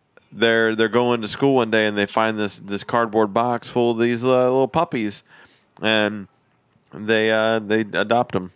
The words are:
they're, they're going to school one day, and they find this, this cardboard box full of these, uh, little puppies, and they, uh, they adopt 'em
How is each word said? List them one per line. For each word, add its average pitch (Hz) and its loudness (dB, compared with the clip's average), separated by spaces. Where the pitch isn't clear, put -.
they're, 113 2
they're 110 2
going 120 0
to 104 -6
school 139 0
one 117 0
day, 110 2
and 104 -4
they 101 2
find 110 0
this, 104 -6
this 98 -8
cardboard 110 0
box 117 -2
full 120 0
of 113 -2
these, 117 0
uh, 127 -2
little 131 2
puppies, 127 -4
and 104 0
they, 110 0
uh, 110 2
they 110 -2
adopt 107 0
'em 92 -6